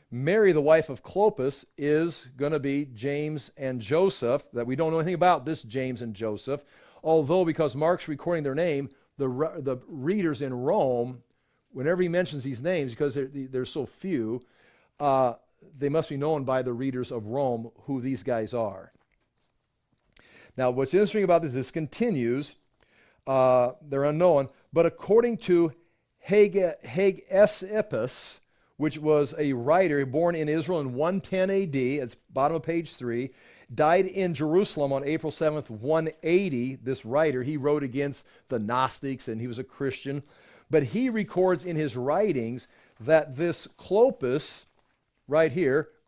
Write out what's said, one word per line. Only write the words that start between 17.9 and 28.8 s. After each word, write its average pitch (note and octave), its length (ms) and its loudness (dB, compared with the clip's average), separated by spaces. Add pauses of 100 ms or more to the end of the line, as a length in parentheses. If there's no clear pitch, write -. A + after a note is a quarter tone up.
these B2+ 220 -4
guys A2+ 320 -4
are. G2 380 -6 (1600)
Now, B2+ 140 2
what's C3+ 240 0
interesting G3+ 300 2
about E3+ 180 4
this, C3+ 120 -4
this C3 180 -4
continues, D3 800 -2 (720)
uh, B2+ 460 4 (100)
they're C#3 220 -2
unknown, D3+ 460 4 (220)
but E3 140 4
according A3+ 520 2
to E3+ 340 4 (560)
Hege-, F#3+ 560 4
Hegesippus, F#3+ 1500 0 (380)
which D3+ 220 -2